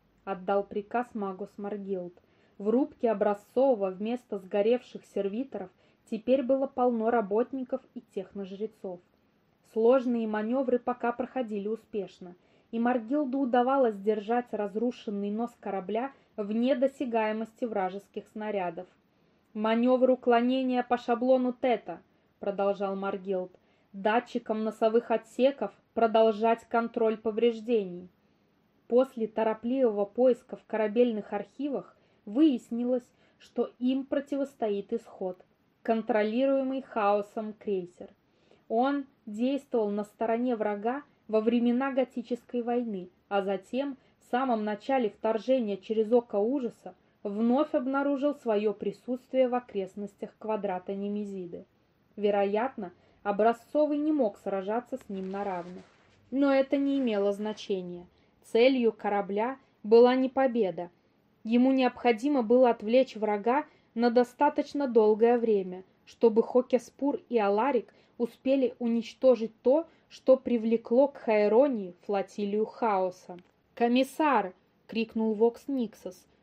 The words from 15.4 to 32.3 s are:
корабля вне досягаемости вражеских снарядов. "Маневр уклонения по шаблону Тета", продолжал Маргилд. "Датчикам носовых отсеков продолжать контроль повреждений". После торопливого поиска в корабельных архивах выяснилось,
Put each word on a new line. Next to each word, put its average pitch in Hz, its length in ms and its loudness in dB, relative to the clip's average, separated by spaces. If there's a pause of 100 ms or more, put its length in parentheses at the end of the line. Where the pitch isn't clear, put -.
корабля 202 520 -6 (240)
вне 226 380 0
досягаемости 226 920 -2
вражеских 202 640 -6
снарядов. 185 600 -6 (640)
"Маневр 240 560 4
уклонения 247 720 2
по 240 160 0
шаблону 247 540 2
Тета", 214 480 -2 (400)
продолжал 196 560 -2
Маргилд. 190 560 -6 (400)
"Датчикам 214 720 -2
носовых 220 460 0
отсеков 240 640 0 (220)
продолжать 226 720 2
контроль 226 480 0
повреждений". 220 920 -2 (800)
После 240 400 0
торопливого 220 760 0
поиска 240 520 0
в - 80 -18
корабельных 214 680 0
архивах 220 640 -8 (280)
выяснилось, 240 840 0 (300)